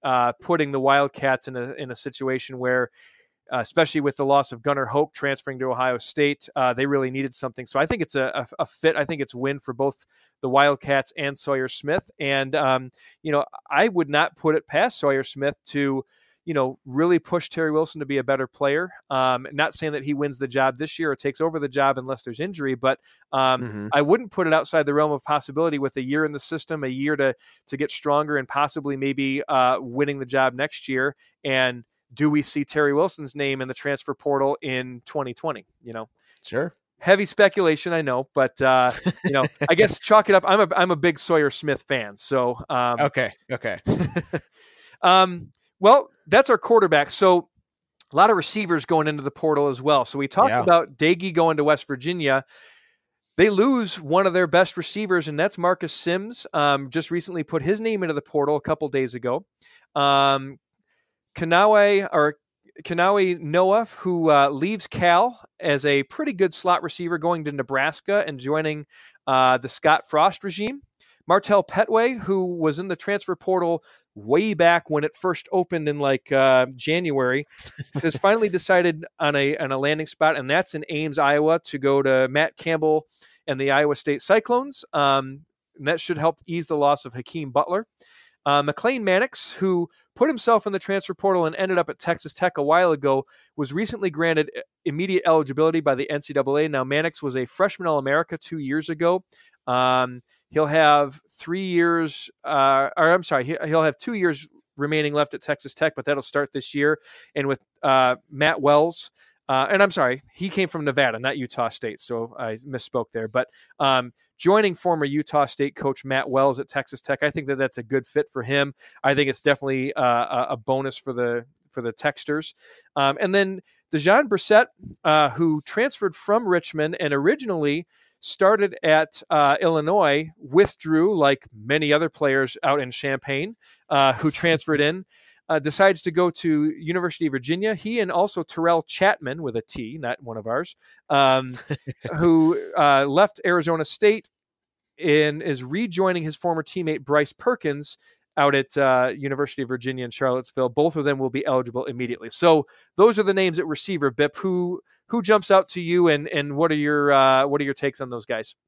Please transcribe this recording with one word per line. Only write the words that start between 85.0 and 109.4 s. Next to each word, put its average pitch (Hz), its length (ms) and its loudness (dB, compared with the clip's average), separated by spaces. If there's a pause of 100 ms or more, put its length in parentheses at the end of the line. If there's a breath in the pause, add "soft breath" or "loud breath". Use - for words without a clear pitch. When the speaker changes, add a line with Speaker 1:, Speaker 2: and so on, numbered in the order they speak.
Speaker 1:
and 143 120 -6
that 165 120 -2
should 170 160 -4
help 156 300 -2
ease 170 200 -6
the 156 120 -4
loss 143 260 2
of 123 80 -16
Hakeem 135 380 -10
Butler. 175 360 0 (600 soft breath)
Uh, 143 160 2
McLean 226 400 -2
Mannix, 196 480 0
who 180 400 -2 (240)
put 262 140 2
himself 233 400 2
in 196 40 -6
the 196 60 -4
transfer 196 360 -4
portal 185 320 2
and 160 100 -4
ended 190 220 0
up 165 120 -2
at - 80 -10
Texas 165 340 -4
Tech - 260 -2
a 147 40 -2
while 165 300 4
ago, 135 340 0 (300 soft breath)
was 139 160 -6
recently 202 360 -4
granted 156 480 0
i-, - 40 -10 (240)
immediate 175 420 -2
eligibility 160 540 2
by 139 160 0
the 135 120 -6
N 143 140 -4
C - 100 -16
double 139 240 0
A. 151 120 0
Now, 135 160 -2
Mannix 151 400 -4
was 131 120 -4
a 131 80 -2
freshman 185 440 -2
All-America 151 500 0
two - 200 -12
years 147 300 -4
ago. 170 360 0 (420 soft breath)
Um, 127 560 2 (280)
he'll 151 160 0
have 147 640 4
three 185 380 -6
years, 170 640 0 (140)
uh, 139 520 2
or 165 160 4
I'm 180 120 2
sorry, 131 200 -2
he, 160 200 -6
he'll 160 180 2
have 151 160 0
two 240 160 -8
years 160 320 -2 (300)
remaining 147 360 -2
left 147 220 0
at - 80 -12
Texas 143 320 -8
Tech, 160 220 0
but 131 80 -10
that'll 139 180 -2
start 143 300 -4
this - 200 -8
year. 147 280 0 (340 loud breath)
And 139 140 -2
with, 135 100 -2 (240)
uh, 131 320 4 (160)
Matt 151 300 0
Wells, 147 500 2 (380 soft breath)